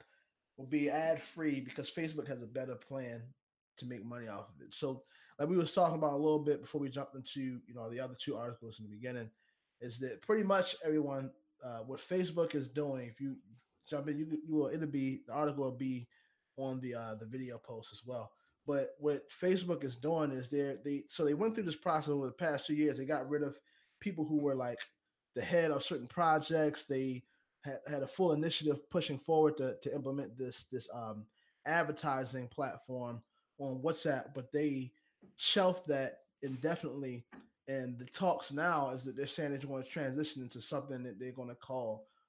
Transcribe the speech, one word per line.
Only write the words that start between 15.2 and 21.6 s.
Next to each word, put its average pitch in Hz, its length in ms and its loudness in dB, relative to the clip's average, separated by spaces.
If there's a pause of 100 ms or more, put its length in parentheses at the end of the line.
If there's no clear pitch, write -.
the 117 80 -8
article 143 300 2
will 127 120 -2
be 127 320 -4 (480)
on 131 240 -4
the, 123 140 -6
uh, 113 220 -6
the 110 100 -10
video 123 320 -8
post 113 340 -12
as - 140 -18
well. 120 260 -8 (340)
But 139 320 2
what 147 300 0
Facebook 180 560 2
is 123 120 -4
doing 160 360 2
is 127 160 -6
they're, 139 340 0
they, 143 260 -2
so - 180 0
they 147 80 6
went 220 200 2
through 220 100 0